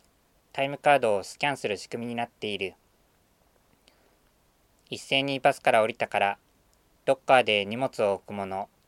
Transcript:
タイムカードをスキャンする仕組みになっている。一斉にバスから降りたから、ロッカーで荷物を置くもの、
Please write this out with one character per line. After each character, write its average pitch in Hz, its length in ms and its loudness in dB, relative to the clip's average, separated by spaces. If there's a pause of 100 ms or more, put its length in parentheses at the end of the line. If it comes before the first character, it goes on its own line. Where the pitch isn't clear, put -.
(540)
タ 139 120 -2
イ 139 40 -4
ム 143 80 -8
カ 147 140 2
ー 139 80 6
ド 110 160 2
を 92 80 -2
ス - 160 -16
キ 143 80 -2
ャ 143 60 0
ン 127 40 -6
す - 100 -6
る 104 80 -4
仕 - 140 -12
組 117 160 -8
み 120 60 -8
に 117 40 -8
な 117 100 -4
っ - 40 -10
て - 160 -12
い 104 140 -6
る。 92 160 -8 (2250)
一 117 100 -10
斉 135 220 0
に 139 160 -4
バ 139 140 4
ス - 60 -16
か 131 120 2
ら 117 100 6
降 110 60 2
り 117 80 -8
た - 120 -4
か 104 120 -2
ら、 101 180 2 (720)
ロ 135 80 2
ッ - 100 -4
カ 135 120 6
ー 123 60 6
で 104 220 0
荷 107 120 -8
物 127 260 -4
を 101 100 2
置 - 140 -8
く 104 60 -12
も 101 120 -6
の、 95 240 -8 (180)